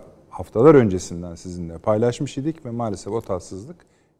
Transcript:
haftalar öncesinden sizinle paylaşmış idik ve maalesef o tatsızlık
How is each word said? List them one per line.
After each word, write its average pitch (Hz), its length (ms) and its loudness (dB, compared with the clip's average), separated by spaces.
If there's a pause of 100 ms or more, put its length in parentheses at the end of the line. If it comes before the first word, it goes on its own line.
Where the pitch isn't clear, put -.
(300)
haftalar 127 460 6
öncesinden 90 600 2
sizinle 87 420 -12
paylaşmış 117 600 -2
idik 147 280 -8
ve 117 60 -10
maalesef 107 420 -6
o 113 80 -4
tatsızlık 98 540 -10 (440)